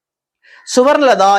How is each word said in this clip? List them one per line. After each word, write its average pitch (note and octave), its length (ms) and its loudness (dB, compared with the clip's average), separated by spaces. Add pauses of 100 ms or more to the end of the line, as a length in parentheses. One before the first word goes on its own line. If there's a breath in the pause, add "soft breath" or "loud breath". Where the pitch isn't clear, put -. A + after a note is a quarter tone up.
(680 soft breath)
சுவர்ணலதா B3+ 720 0